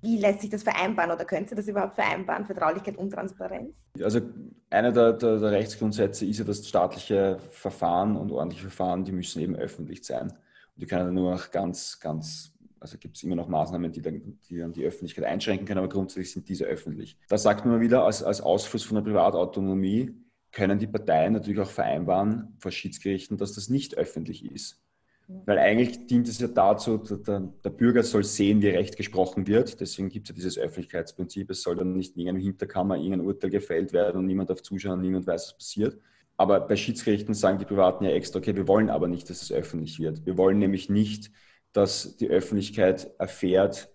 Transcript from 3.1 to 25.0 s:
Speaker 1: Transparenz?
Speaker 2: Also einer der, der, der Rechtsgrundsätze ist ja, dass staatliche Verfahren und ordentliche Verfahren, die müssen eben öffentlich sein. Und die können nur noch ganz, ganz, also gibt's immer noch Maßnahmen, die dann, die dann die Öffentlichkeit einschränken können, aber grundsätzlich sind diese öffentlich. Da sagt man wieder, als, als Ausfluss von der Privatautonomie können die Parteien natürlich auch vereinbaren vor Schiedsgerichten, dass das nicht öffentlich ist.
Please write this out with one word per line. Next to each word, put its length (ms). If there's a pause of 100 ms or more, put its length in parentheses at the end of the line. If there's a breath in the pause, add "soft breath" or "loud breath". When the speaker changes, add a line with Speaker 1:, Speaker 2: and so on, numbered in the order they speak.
Speaker 1:
Transparenz? 640 (260)
Speaker 2:
Also 200 (500)
einer 220
der, 220
der, 240
der 120
Rechtsgrundsätze 760
ist 140
ja, 60
dass 220
staatliche 720 (120)
Verfahren 680
und 140
ordentliche 320
Verfahren, 420
die 80
müssen 300
eben 140
öffentlich 480
sein. 260
Und 60 (400 soft breath)
die 100
können 280
nur 180
noch 180
ganz, 480
ganz, 560 (240)
also 180
gibt's 280
immer 100
noch 140
Maßnahmen, 420
die 120
dann, 360 (100)
die 100
dann 140
die 120
Öffentlichkeit 400
einschränken 420
können, 120
aber 100
grundsätzlich 420
sind 180
diese 160
öffentlich. 540 (100)
Da 100
sagt 280
man 140
wieder, 240
als, 180
als 180
Ausfluss 440
von 100
der 80
Privatautonomie 1120 (360 loud breath)
können 280
die 80
Parteien 460
natürlich 260
auch 120
vereinbaren 880
vor 120
Schiedsgerichten, 680
dass 180
das 140
nicht 280
öffentlich 480
ist. 360 (460)